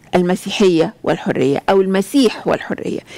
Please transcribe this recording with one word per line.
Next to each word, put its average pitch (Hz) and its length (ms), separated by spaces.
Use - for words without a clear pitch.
المسيحية 180 800
والحرية - 680
أو 196 120
المسيح 196 680
والحرية. - 520